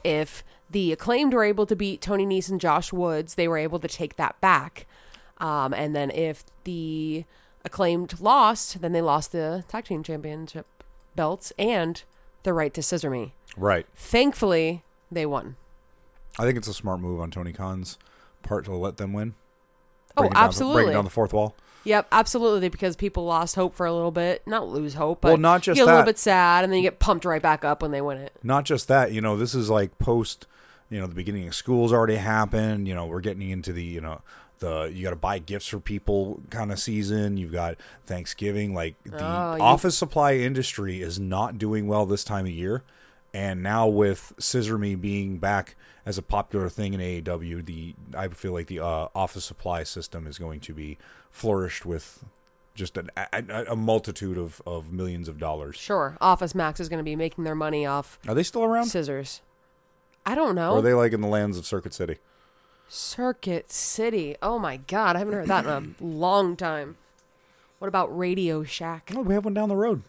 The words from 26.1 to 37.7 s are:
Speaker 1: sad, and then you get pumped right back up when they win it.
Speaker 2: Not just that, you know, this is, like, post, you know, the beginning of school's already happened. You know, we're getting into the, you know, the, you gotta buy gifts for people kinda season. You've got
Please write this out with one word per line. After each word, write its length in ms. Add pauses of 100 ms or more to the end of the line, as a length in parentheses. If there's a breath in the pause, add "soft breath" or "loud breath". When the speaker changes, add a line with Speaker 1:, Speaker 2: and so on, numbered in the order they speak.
Speaker 1:
sad, 460
and 80
then 60
you 40
get 160
pumped 260
right 160
back 240
up 160
when 120
they 80
win 180
it. 140 (100)
Speaker 2:
Not 220
just 240
that, 240
you 80
know, 160
this 180
is, 160
like, 280
post, 480 (440 soft breath)
you 100
know, 60
the 80
beginning 320
of 80
school's 380
already 240
happened. 720
You 80
know, 100
we're 140
getting 300
into 220
the, 120
you 160
know, 200 (380 loud breath)
the, 340
you 120
gotta 100
buy 240
gifts 300
for 100
people 600 (100)
kinda 260
season. 600
You've 160
got 240 (280 loud breath)